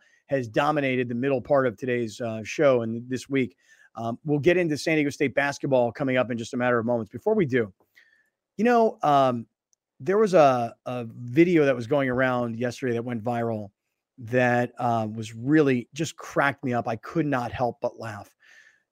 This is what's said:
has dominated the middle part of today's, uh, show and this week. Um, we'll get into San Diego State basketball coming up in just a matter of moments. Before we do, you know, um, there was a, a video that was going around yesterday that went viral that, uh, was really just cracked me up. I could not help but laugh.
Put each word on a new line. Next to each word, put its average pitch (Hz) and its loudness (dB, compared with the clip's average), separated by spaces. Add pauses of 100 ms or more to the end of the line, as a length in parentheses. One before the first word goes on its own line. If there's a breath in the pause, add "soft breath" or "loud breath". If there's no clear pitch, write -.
(280 soft breath)
has 135 -2
dominated 135 0
the 120 -6
middle 131 -2
part 135 2
of 107 -4
today's, 120 -4
uh, 110 -6
show 131 2
and 117 -8
this 127 -8
week. 135 -2 (380 soft breath)
Um, 117 -6
we'll 151 0
get 160 4
into 165 0
San 160 0
Diego 143 0
State 135 -2
basketball 139 0
coming 131 -2
up 120 0
in 120 -6
just 117 -10
a 127 -6
matter 123 2
of 110 -2
moments. 117 -2
Before 208 -2
we 196 0
do, 113 -2 (840 soft breath)
you 202 0
know, 233 2
um, 131 2 (520)
there 180 0
was 196 4
a, 123 4 (100)
a 123 -8
video 139 4
that 135 4
was 120 -6
going 139 2
around 123 0
yesterday 120 -4
that 117 -2
went 120 -8
viral 117 -4 (480)
that, 123 2
uh, 117 -2
was 113 -10
really 131 2
just 151 -6
cracked - -2
me 127 -2
up. 117 -2
I 117 -4
could 151 -4
not 120 -2
help 117 -4
but - -6
laugh. 110 -12 (580 soft breath)